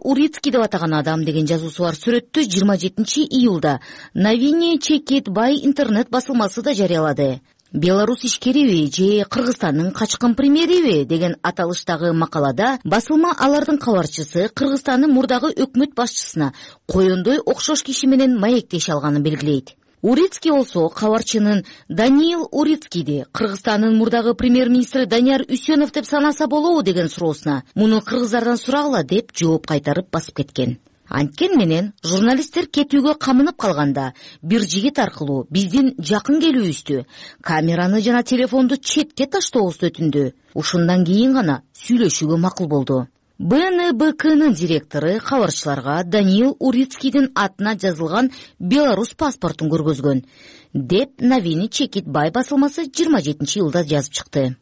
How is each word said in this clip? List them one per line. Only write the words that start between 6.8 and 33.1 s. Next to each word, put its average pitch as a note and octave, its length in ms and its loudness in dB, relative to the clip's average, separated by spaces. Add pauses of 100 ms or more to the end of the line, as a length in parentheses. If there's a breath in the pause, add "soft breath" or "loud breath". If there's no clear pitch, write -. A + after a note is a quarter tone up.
"Беларусь G3+ 540 0
ишкериби B3 680 2
же G3 320 2
Кыргызстандын G3 680 -2
качкын A#3 420 -2
премьериби?" C#4+ 720 2
деген E3 340 -2
аталыштагы F3 720 -4
макалада E3 720 0
басылма D4+ 480 2
алардын D4 460 0
кабарчысы F3 720 -2
Кыргызстандын C4+ 580 0
мурдагы B3+ 460 2
өкмөт C4+ 380 -2
башчысына - 580 -4 (340 loud breath)
коёндой F#3 520 2
окшош - 440 -2
киши C4+ 240 -4
менен C4 320 4
маектеше G3 540 0
алганын D3 300 0
белгилейт. D3 520 -2 (300)
Урицкий D#4+ 460 2
болсо A#3+ 400 0
кабарчынын G#3+ 760 0 (240 loud breath)
Даниил C#4+ 640 2
Урицкийди F3 800 -2
Кыргызстандын A3 640 0
мурдагы A3+ 380 2
премьер-министри B3 720 2
Данияр B3+ 420 2
Үсөнов C#4+ 440 0
деп C#4+ 120 -4
санаса D4 420 0
болобу D4+ 360 0
деген F3 260 0
суроосуна D3 560 -4 (100)
"Муну A3 280 2
кыргыздардан A#3+ 560 -2
сурагыла", C4+ 440 0
деп F3+ 300 -2
жооп D#3+ 340 0
кайтарып D3 460 -2
басып - 240 -8
кеткен. B2+ 420 -4 (300)
Анткени D3 480 -2
менен F#3 460 0
журналисттер B3 640 0
кетүүгө C#4+ 500 0